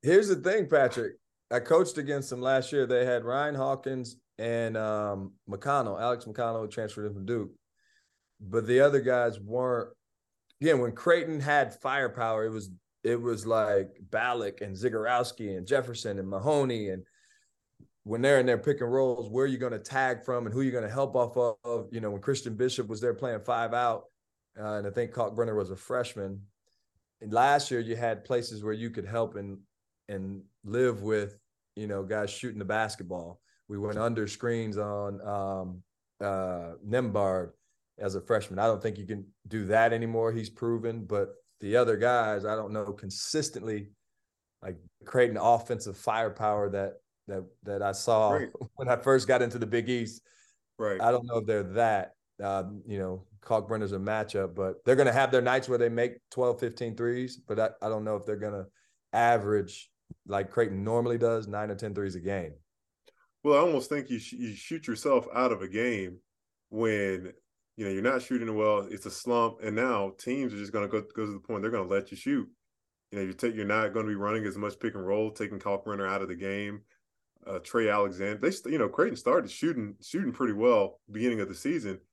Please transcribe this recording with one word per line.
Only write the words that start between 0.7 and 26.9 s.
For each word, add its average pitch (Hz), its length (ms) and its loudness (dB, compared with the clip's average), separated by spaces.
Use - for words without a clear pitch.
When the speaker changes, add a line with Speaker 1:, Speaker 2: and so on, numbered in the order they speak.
Speaker 1:
I 120 100 2
coached 165 360 4
against 143 320 -4
them 123 140 -6
last 131 280 2
year. 139 160 2
They 123 200 4
had 123 180 0
Ryan 143 300 -2
Hawkins 135 600 -4
and, 117 400 0
um, 104 560 -2
McConnell, 107 500 0
Alex 120 280 -2
McConnell, 113 340 -2
who 107 80 -6
transferred 107 380 -6
in 104 80 -6
from 98 100 -10
Duke. 110 280 -2
But 107 280 -2
the 127 140 6
other 139 200 8
guys 120 400 2
weren't, 120 480 -2
again, 147 200 4
when 117 120 0
Creighton 165 480 2
had 139 400 2
firepower, 120 640 0
it 110 60 -2
was, 104 200 -8
it 120 140 2
was 117 280 -2
like 104 420 2
Ballack 113 500 -2
and 101 160 -8
Zagorowski 113 800 0
and 90 100 -8
Jefferson 117 520 -2
and 95 100 -6
Mahoney. 113 600 0
And 92 140 -6
when 113 180 -4
they're 135 200 8
in 123 40 4
their 120 140 4
pick 143 240 0
and 120 100 0
rolls, 123 380 2
where 127 140 2
are 139 40 2
you 131 80 0
gonna 117 220 -4
tag 131 460 -2
from 123 200 -2
and 107 80 -4
who 127 80 0
are 139 40 2
you 131 80 0
gonna 113 180 -2
help 131 260 -2
off 120 480 2
of? 117 280 -4
You 117 80 -6
know, 110 100 -4
when 101 100 -6
Christian 120 360 -2
Bishop 127 320 0
was 107 120 -6
there 120 140 0
playing 120 260 -4
five 117 320 -2
out, 120 320 0
uh, 107 140 -6
and 101 120 -4
I 101 40 -4
think 117 220 -2
Kalkbrenner 113 440 0
was 95 140 -2
a 95 60 -8
freshman. 101 680 -6